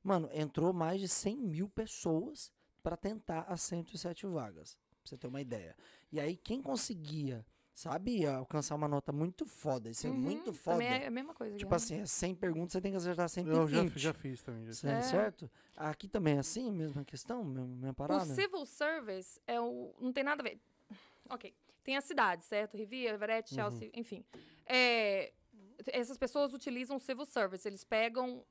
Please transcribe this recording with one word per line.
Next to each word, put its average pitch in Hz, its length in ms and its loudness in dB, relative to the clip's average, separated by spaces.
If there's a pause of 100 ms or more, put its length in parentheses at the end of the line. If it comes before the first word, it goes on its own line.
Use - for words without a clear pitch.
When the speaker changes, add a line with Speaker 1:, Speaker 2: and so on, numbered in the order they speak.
Speaker 1:
Mano, 175 300 4
entrou 151 400 2
mais 175 280 2
de 190 80 -2
cem 202 300 2
mil 190 320 -2
pessoas 220 800 -2 (300)
pra 170 140 -2
tentar 196 460 -4
as 180 200 -2
cento 170 320 -4
e 165 40 -6
sete 175 280 -6
vagas, 107 480 -4
pra - 360 -20
você 139 60 -12
ter 131 100 -10
uma 131 140 -4
ideia. 113 340 -6 (380)
E 151 80 -2
aí, 165 160 -2
quem 247 240 -4
conseguia, 156 880 -2 (280)
sabe, 185 520 2
alcançar 139 480 0
uma 151 140 2
nota 143 240 2
muito 175 340 0
foda, 147 440 -2
isso 233 160 -2
é 247 40 2
Speaker 2:
Uhum, 269 80 0
Speaker 1:
muito 277 340 0
Speaker 2:
também 226 360 2
Speaker 1:
foda. 254 160 2
Speaker 2:
é - 20 -4
a 226 40 -4
mesma 269 240 -4
coisa, 214 220 -6
Speaker 1:
Tipo 202 140 -6
Speaker 2:
Guilherme. 175 60 6
Speaker 1:
assim, 156 260 0
é 196 40 -4
cem 180 280 0
perguntas, 170 380 0
você 185 80 2
tem 196 100 0
que 190 60 -2
acertar 175 280 2
Speaker 3:
Eu 170 40 2
já, - 0 -
Speaker 1:
cento 156 280 0
e 156 340 6
vinte. 147 80 -6
Speaker 3:
já 151 140 2
fiz 131 300 -6
também, 113 240 -8
já 113 80 -10
Speaker 1:
Cê-, 143 140 -2
Speaker 2:
É. 139 140 4
Speaker 1:
certo? 190 480 2 (260)
Aqui 156 320 -4
também 156 280 6
é 139 40 4
assim, 226 320 -2
mesma 147 320 -2
questão, 233 400 -6
mesma, 131 240 -4
mesma 127 260 -4
parada? 151 280 2
Speaker 2:
O 151 120 0
civil 359 320 0
service 240 800 -4
é 240 140 2
o... 247 400 -4
não 254 120 0
tem 269 120 2
nada 294 180 2
a - 20 -4
ver. 220 140 -6 (720)
Ok. 240 240 -10 (280)
Tem 269 140 -2
a 277 60 2
cidade, 202 420 2
certo? 208 320 0
Riviera, 220 380 -2
Everett, 220 380 0
Speaker 3:
Uhum. 135 40 -2
Speaker 2:
Chelsea, 208 380 -2
enfim. 233 300 -8 (420)
É, 233 680 4 (560)
essas 247 300 -2
pessoas 277 340 2
utilizam 262 460 -4
o - 20 -4
civil 269 240 -4
service, 190 420 0
eles 196 180 -6
pegam 233 680 0